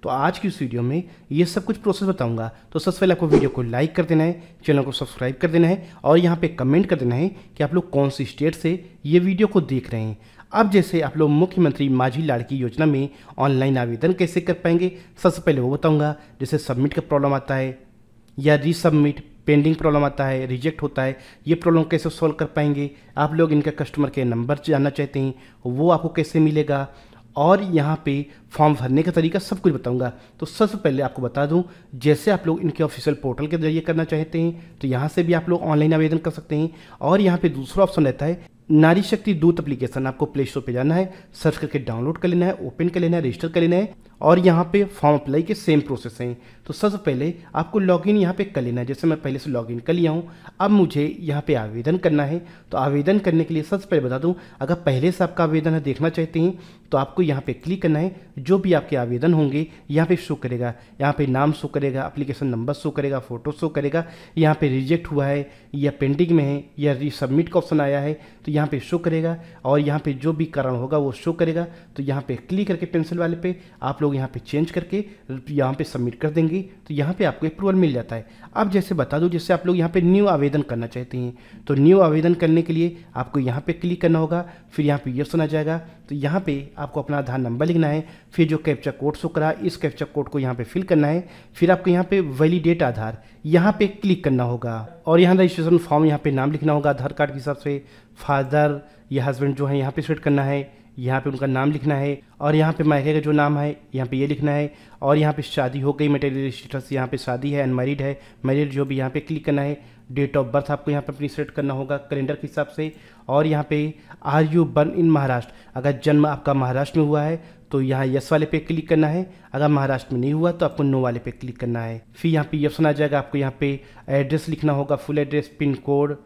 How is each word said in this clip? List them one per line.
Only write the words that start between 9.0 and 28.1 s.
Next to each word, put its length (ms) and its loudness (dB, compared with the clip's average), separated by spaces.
ये 140 6
वीडियो 280 2
को 140 4
देख 300 -4
रहे 100 -4
हैं। 160 -6
अब 180 2
जैसे 300 2
आप 160 -2
लोग 160 4
मुख्यमंत्री 580 2
माझी 320 0
लाड़की 340 -2
योजना 300 -2
में 220 0
ऑनलाइन 400 2
आवेदन 360 0
कैसे 260 -2
कर 140 -2
पाएंगे, 380 0
सबसे 200 2
पहले 180 2
वो 120 0
बताऊंगा। 420 2
जैसे 200 -2
सबमिट 340 -2
का 80 -2
प्रॉब्लम 320 0
आता 200 -4
है 240 -4
या 180 4
रीसबमिट, 680 2
पेंडिंग 300 4
प्रॉब्लम 280 2
आता 220 -2
है, 200 -2
रिजेक्ट 360 -4
होता 200 -2
है, 140 -2
ये 80 4
प्रॉब्लम 300 4
कैसे 260 -2
सॉल्व 240 0
कर 120 -2
पाएंगे? 440 0
आप 180 0
लोग 180 4
इनका 200 2
कस्टमर 380 -2
केयर 160 -2
नंबर 400 -2
जानना 240 2
चाहते 300 -4
हैं, 140 -2
वो 260 0
आपको 200 2
कैसे 300 0
मिलेगा? 460 2
और 280 4
यहाँ 400 0
पे 100 0